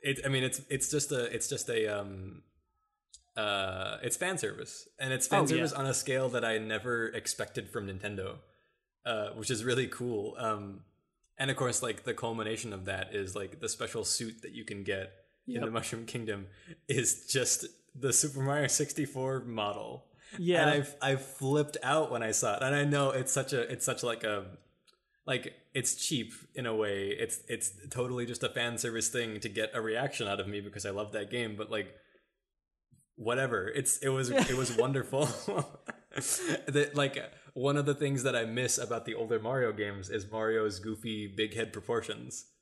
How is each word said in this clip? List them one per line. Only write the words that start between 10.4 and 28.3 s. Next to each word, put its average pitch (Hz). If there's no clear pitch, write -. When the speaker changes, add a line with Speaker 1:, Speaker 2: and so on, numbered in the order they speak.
Speaker 1:
and 135
of 127
course, 123
like, 113
the 123
culmination 113
of 95
that 95
is, 98
like, 95
the 110
special 113
suit 113
that -
you 117
can 101
get 98
in 240
Speaker 2:
Yep. -
Speaker 1:
the 113
Mushroom 113
Kingdom 107
is 131
just -
the 127
Super 135
Mario 139
sixty-four 131
model. 110
Speaker 2:
Yeah. 175
Speaker 1:
And 151
I've, 143
I 135
flipped 139
out 139
when 120
I 110
saw 107
it. -
And 135
I 143
know 143
it's 131
such 135
a, 127
it's 123
such, 127
like, 117
a, 104
like, 127
it's -
cheap 117
in 127
a 113
way. 101
It's, -
it's -
totally 123
just 117